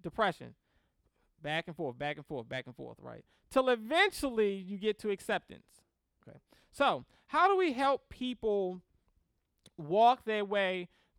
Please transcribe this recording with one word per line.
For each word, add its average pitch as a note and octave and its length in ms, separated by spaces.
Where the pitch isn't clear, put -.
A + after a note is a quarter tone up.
depression. E3 540
Back D#3 260
and E3 80
forth, C3 220
back D3 200
and D3 80
forth, A#2+ 220
back B2+ 200
and B2 80
forth, A#2+ 260
right? A#2+ 220
Till C4 200
eventually A#3+ 840
you F#3+ 240
get G#3 220
to G#3+ 100
acceptance, - 560
okay? - 100
So G3 340
how E4 200
do G4 100
we F4 160
help C4+ 360
people G3+ 720
walk G#3+ 480
their G#3+ 200
way F#3 420